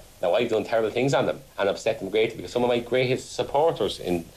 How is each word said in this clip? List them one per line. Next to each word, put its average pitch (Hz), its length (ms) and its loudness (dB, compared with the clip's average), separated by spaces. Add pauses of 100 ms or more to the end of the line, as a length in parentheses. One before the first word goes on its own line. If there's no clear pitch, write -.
(220)
Now, 90 120 2
I've 113 160 2
done 107 160 2
terrible 113 240 2
things 135 240 2
on 131 120 2
them 78 140 -2 (180)
and 98 120 2
upset - 300 -2
them 95 100 -6
greatly, 110 260 2
because 90 160 -12
some 120 120 0
of 123 60 2
my 120 100 2
greatest 127 540 0
supporters 135 680 0
in 87 260 -2 (120)